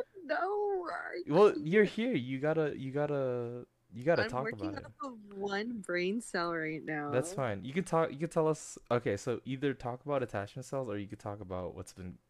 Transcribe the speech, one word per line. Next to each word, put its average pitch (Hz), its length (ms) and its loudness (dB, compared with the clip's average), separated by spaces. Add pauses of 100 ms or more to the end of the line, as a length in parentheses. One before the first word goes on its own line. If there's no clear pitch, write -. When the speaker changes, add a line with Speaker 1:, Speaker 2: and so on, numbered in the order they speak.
(240)
Speaker 1:
no, 294 120 0 (520)
I - 400 -6
Speaker 2:
Well, 170 240 8
Speaker 1:
can't. 107 140 -4
Speaker 2:
you're 208 180 8
here. 233 300 0
You 131 240 -2
gotta, 151 380 2
you 135 160 -6
gotta, 127 760 -2 (260)
you 120 120 -10
gotta 160 180 6
Speaker 1:
I'm 226 80 0
Speaker 2:
talk 127 140 -2
Speaker 1:
working 107 240 -4
Speaker 2:
about - 60 -6
it. - 120 -10
Speaker 1:
off 277 260 -8
of 226 60 -14 (180)
one 202 480 -2
brain 180 360 0
cell 170 340 -2
right 160 300 -2
now. 147 260 -2
Speaker 2:
That's 127 220 0
fine. 104 320 -2
You 131 80 -6
can 180 120 0
talk, 160 280 2
you 139 60 -10
can 160 100 -2
tell 160 200 4
us, - 300 -2 (120)
okay, 120 260 4
so 120 280 -2
either 135 300 0
talk 123 300 -6
about 143 180 2
attachment 113 440 -4
styles 131 220 -2
or 104 100 -2
you 101 100 -4
could 104 120 -10
talk 104 200 -6
about 90 340 -4
what's - 180 -10
been, 92 260 -10 (100)